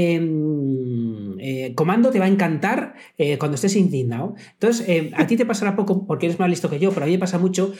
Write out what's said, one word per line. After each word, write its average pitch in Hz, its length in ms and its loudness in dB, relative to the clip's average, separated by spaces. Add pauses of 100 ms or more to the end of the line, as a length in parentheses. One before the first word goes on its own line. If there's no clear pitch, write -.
(340)
em, 127 1080 -2
eh, 131 340 -6
comando 214 360 4
te 220 80 2
va 185 60 4
a 190 40 4
encantar, 190 640 0 (240)
eh, 147 200 2
cuando 147 180 -2
estés 202 200 0
indignado. 139 580 0 (200)
Entonces, 226 340 0
em, 165 260 0
a - 120 2
ti 233 100 0
te 247 100 2
pasará 208 300 -2
poco 196 300 0
porque 160 200 -2
eres 170 120 -2
más 180 100 2
listo 175 220 -2
que 147 80 -4
yo, 190 140 2
pero 147 120 -2
a - 20 0
mí 165 60 2
me 185 60 2
pasa 180 200 -2
mucho 185 420 0